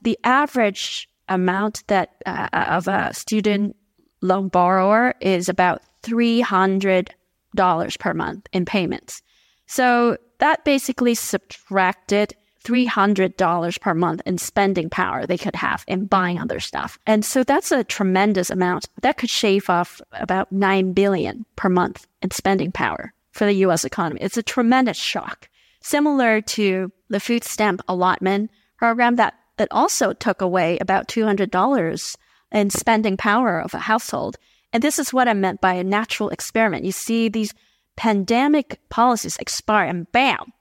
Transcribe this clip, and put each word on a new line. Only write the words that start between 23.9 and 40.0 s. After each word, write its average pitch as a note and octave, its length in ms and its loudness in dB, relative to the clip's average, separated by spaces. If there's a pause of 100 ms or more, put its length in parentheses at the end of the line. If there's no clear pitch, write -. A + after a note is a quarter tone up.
It's - 160 -6
a A3+ 60 -4
tremendous B3 540 2
shock, - 520 -8 (300)
similar C4+ 640 2
to F#3+ 500 -2 (180)
the G3+ 100 -2
food A#3+ 240 -2
stamp G3+ 440 -2
allotment F#3+ 640 0 (260)
program A#3+ 380 2
that, A3+ 200 2 (220)
that A3 140 0
also C4 420 2
took - 280 -4
away F3+ 380 2
about F#3+ 280 0
two A3 180 0
hundred G3+ 260 0
dollars F#3 640 0 (340)
in G3+ 180 2
spending G#3+ 480 0
power G#3 420 0
of - 140 -8
a - 60 -8
household. - 580 -2 (360)
And A#3 100 2
this D4+ 160 0
is C4+ 140 -4
what B3+ 140 4
I A3+ 60 2
meant G3 280 0
by F#3 120 4
a F3+ 100 -2
natural G3+ 460 -2
experiment. - 560 -2
You F#3+ 60 -2
see A3+ 360 0
these G#3+ 260 -2 (420)
pandemic A#3 840 0 (100)
policies A#3+ 480 0
expire - 480 0
and F3 260 -6